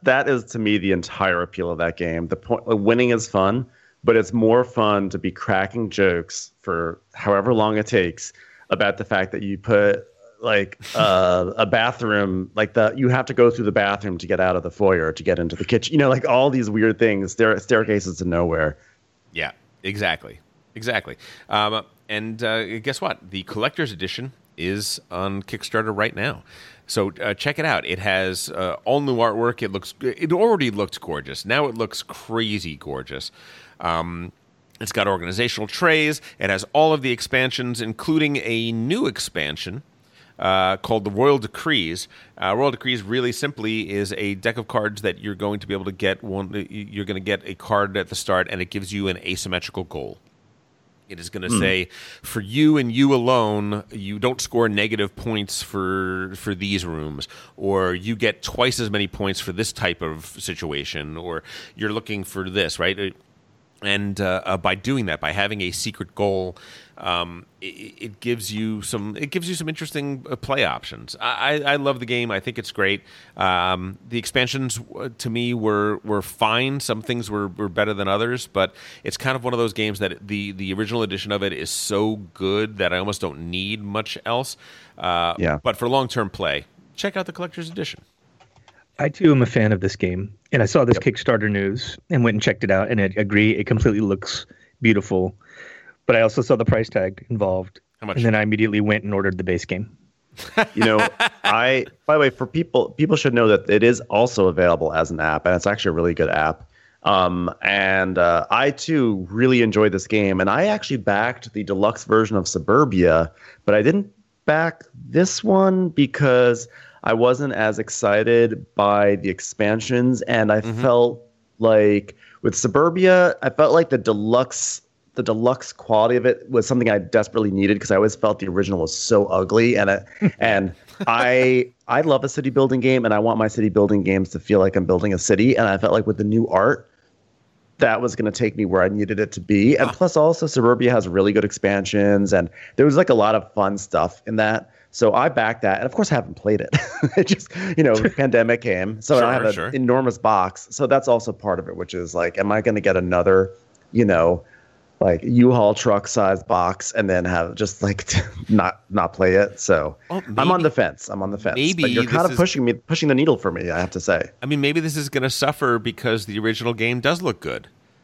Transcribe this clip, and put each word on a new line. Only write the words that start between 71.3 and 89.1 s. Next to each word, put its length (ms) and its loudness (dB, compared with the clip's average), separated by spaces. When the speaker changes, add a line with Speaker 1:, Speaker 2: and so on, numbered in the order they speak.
Speaker 2:
I, 60 0
I 40 2
love 240 -2
the 60 -10
game. 240 -2
I 100 -2
think 180 -10
it's 140 -12
great. 300 0
Um, 640 -2
the 80 -8
expansions, 640 -4
uh, 200 -10
to 100 -8
me 240 -2
were, 500 0
were 200 -4
fine. 580 -2
Some 220 -6
things 280 -6
were, 180 -4
were 200 -8
better 240 -2
than 160 -4
others, 380 -2
but 280 -2
it's 160 -8
kind 180 -4
of 80 -8
one 80 -2
of 60 -2
those 160 -2
games 240 -4
that 280 -6
the, 260 -6
the 200 -6
original 300 -4
edition 280 -6
of 120 -2
it 100 -2
is 160 -8
so 480 -2
good 460 -2
that 160 0
I 40 0
almost 220 -6
don't 300 -8
need 320 -6
much 420 -6
else. 320 -4
Uh, 400 -2
Speaker 1:
Yeah. 260 -2
Speaker 2:
but 140 -2
for 140 -4
long-term 400 -2
play, 340 -6
check 220 -6
out 80 -6
the 60 -14
collector's 360 -10
edition. 320 -10
Speaker 3:
I, 100 0
too, 240 4